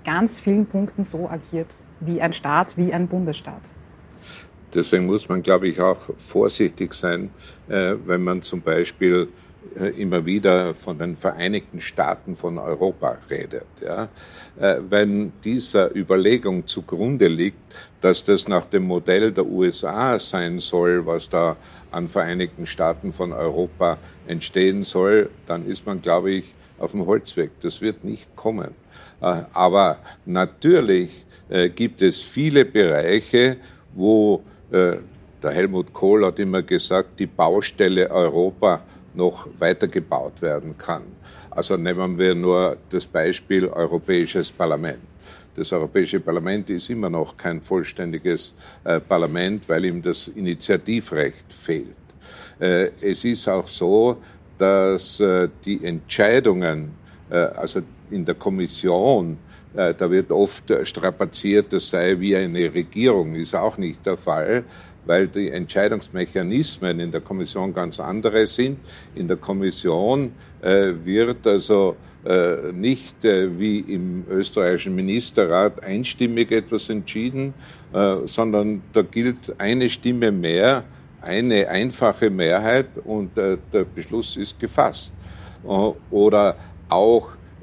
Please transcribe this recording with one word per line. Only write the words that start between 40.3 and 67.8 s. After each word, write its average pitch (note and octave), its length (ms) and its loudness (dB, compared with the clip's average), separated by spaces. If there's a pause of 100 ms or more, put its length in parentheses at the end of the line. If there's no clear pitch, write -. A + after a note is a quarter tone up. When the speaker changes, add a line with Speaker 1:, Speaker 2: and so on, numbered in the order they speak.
Speaker 2:
werden D2 380 -4
kann. E2+ 240 -8 (480)
Also - 260 -2
nehmen F2+ 400 -2
wir F#2 160 4
nur F2+ 440 2 (120)
das F#2 160 -4
Beispiel F#2 600 0
Europäisches E2+ 840 -2
Parlament. D#2 480 -4 (560)
Das - 160 -6
Europäische F2 480 0
Parlament F2 500 -4
ist F2+ 200 -6
immer A2 200 -4
noch E2 260 -4
kein E2 240 -6
vollständiges, E2+ 920 -4 (300)
äh, E2 160 0
Parlament, F2+ 680 -2
weil E2 160 0
ihm F2 160 -4
das E2+ 280 -6
Initiativrecht F2+ 1200 -4
fehlt. - 440 -8 (640)
Äh, F2+ 300 2 (100)
es G2 240 -2
ist A#2+ 240 -2
auch F#2+ 180 0
so, A2 520 2 (380)
dass, F#2+ 640 2
äh, F#2 300 4 (160)
die G2 200 -4
Entscheidungen, F2 1080 2 (380)
äh, F2 60 -2
also - 440 -2 (320)
in F#2+ 120 -4
der E2+ 120 -2
Kommission, F#2 1040 0 (360)
äh, F2+ 180 2
da F2+ 160 -2
wird F#2 220 2
oft G2 420 0 (120)
strapaziert, G2 880 0
das F#2+ 180 -2
sei F2+ 280 2
wie G2 180 2
eine F2 360 -2
Regierung, F2 640 0
ist E2 220 -6
auch G2+ 200 -2
nicht F2 300 -8
der F#2 100 0
Fall, E2+ 460 -2 (440)
weil F2+ 220 4
die F#2+ 220 -4
Entscheidungsmechanismen F#2 1500 -2
in E2+ 100 -6
der - 120 -4
Kommission F#2+ 500 -6
ganz F2 260 -6